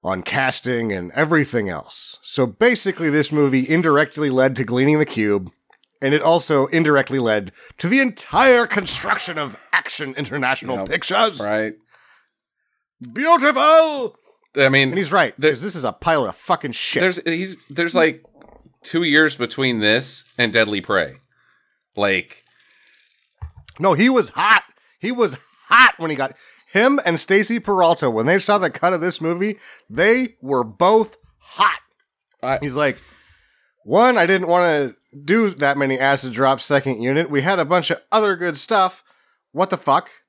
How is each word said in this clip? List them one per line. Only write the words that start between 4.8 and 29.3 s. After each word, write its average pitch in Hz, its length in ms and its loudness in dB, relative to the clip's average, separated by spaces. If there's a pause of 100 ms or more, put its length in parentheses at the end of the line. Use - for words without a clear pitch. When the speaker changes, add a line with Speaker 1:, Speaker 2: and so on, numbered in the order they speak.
Speaker 1:
the 151 80 2
Cube, 101 460 -2 (500)
and 135 140 0
it 147 80 0
also 160 440 2
indirectly 147 520 0
led 107 320 -2 (260)
to 165 100 -6
the 247 120 2
entire 247 680 2
construction 196 720 -4
of 131 220 -8 (120)
Action 147 460 -4
International 131 600 -4
Speaker 2:
Yep. 98 120 -8
Speaker 1:
Pictures. 175 500 -2
Speaker 2:
Right. 107 360 -4 (1400)
Speaker 1:
Beautiful! 294 1040 2 (400)
Speaker 2:
I 135 140 4
mean, 135 200 4
Speaker 1:
And 165 80 -4
he's 165 140 -4
right, 165 260 2
Speaker 2:
there 151 140 2
Speaker 1:
'cause 123 100 -4
this 175 140 -8
is 139 100 -6
a 107 60 -2
pile 151 340 0
of 92 100 -6
fucking - 360 -4
shit. - 300 -4
Speaker 2:
there's, 180 220 0
he's, 170 460 -6
there's, 170 240 -4
like, 165 300 0 (600)
two 170 200 -4
years 151 320 2
between 123 440 -4
this 110 440 0 (140)
and 120 140 0
Deadly 104 300 0
Prey. 85 360 -2 (800)
Like 98 480 -4 (1400)
Speaker 1:
No, 180 140 2
he 202 160 4
was 240 200 2
hot. 202 340 2 (360)
He 220 120 -6
was 214 260 -2 (300)
hot 240 300 6
when 165 120 -6
he 151 60 -4
got, 135 200 -6 (360)
him 262 340 2
and 170 140 0
Stacy 214 400 0
Peralta, 170 500 2
when 110 160 0
they 180 140 2
saw 202 180 0
the 180 140 0
cut 180 220 -2
of 165 80 -4
this 170 200 -4
movie, 180 360 -4 (320)